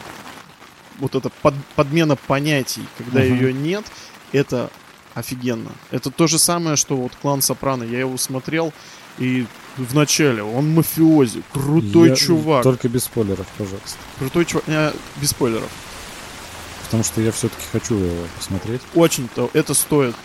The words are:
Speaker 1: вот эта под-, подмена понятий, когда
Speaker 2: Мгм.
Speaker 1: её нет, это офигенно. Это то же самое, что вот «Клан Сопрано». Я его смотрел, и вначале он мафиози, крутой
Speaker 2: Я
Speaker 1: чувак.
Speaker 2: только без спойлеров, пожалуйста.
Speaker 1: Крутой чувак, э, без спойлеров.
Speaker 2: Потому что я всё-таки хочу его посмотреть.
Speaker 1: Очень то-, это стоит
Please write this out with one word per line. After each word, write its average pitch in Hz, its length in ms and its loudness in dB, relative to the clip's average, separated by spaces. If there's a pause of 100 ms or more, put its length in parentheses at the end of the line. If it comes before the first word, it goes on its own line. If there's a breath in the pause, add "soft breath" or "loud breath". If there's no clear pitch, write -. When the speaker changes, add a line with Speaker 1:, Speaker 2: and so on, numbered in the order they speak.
(1000)
Speaker 1:
вот 135 160 -4
эта 123 140 -2
под-, - 240 0 (220)
подмена 151 400 2
понятий, 139 680 -2 (140)
когда 123 220 0
Speaker 2:
Мгм. 131 160 4
Speaker 1:
её 127 180 2
нет, 165 320 -4 (460 loud breath)
это 131 400 0 (420)
офигенно. 120 560 -6 (220)
Это 127 180 -4
то 165 180 2
же 151 120 2
самое, 170 380 0
что - 180 -2
вот 123 160 -4 (100)
«Клан 139 220 0
Сопрано». 131 400 -2
Я 120 160 -4
его 131 180 -2
смотрел, 151 560 -4 (460 loud breath)
и 127 260 0 (320)
вначале 131 680 2
он 131 300 0
мафиози, 156 680 4 (120)
крутой 139 560 6
Speaker 2:
Я 131 60 4
Speaker 1:
чувак. 156 480 2
Speaker 2:
только 127 260 4
без 120 140 0
спойлеров, 98 420 -2 (120)
пожалуйста. 98 400 -8 (200)
Speaker 1:
Крутой 151 280 0
чувак, - 220 -2
э, 156 260 2 (280)
без 143 80 -2
спойлеров. 117 400 0 (1160)
Speaker 2:
Потому 113 180 0
что - 180 -2
я 110 100 2
всё-таки - 300 -4 (100)
хочу 113 240 -2
его 87 280 0 (140)
посмотреть. 104 440 -6 (140)
Speaker 1:
Очень 160 320 4
то-, 120 260 -2
это 151 200 0
стоит 131 520 2